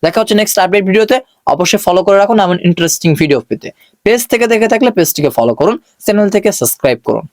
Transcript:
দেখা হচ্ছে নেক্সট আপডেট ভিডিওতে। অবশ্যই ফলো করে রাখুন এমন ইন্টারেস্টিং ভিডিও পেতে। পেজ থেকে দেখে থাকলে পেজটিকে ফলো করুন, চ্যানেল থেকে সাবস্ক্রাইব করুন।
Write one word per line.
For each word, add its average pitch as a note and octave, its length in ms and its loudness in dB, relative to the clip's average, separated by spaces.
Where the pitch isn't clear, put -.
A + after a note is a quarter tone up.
দেখা E3+ 180 0
হচ্ছে B3 180 0
নেক্সট D#4+ 240 -2
আপডেট F#3+ 260 0
ভিডিওতে। A3 280 2
অবশ্যই E3+ 320 -2
ফলো F3+ 220 2
করে G3 140 4
রাখুন G#3+ 240 2
এমন F3 120 -2
ইন্টারেস্টিং E3+ 420 0
ভিডিও C#3+ 260 2
পেতে। - 220 -8
পেজ A#3 140 2
থেকে A#3+ 200 0
দেখে A3 220 2
থাকলে A#3+ 240 2
পেজটিকে D3+ 400 0
ফলো A#2 220 0
করুন, G3+ 160 2
চ্যানেল G#3 300 2
থেকে G#3 140 0
সাবস্ক্রাইব B2+ 480 -2
করুন। A2+ 260 -4